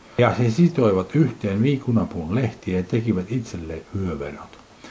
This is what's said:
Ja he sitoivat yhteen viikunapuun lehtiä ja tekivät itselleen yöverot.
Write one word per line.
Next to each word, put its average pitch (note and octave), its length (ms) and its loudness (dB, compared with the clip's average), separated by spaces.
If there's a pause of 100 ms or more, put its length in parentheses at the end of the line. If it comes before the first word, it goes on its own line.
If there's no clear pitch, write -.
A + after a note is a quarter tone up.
(200)
Ja A#2+ 100 6
he A#2 200 2
sitoivat A2+ 680 4
yhteen A2+ 460 0
viikunapuun G#2+ 720 0
lehtiä A2 420 -2
ja F#2 60 0
tekivät G#2+ 500 -2
itselleen E2 500 -8 (180)
yöverot. C#2+ 580 -8 (320)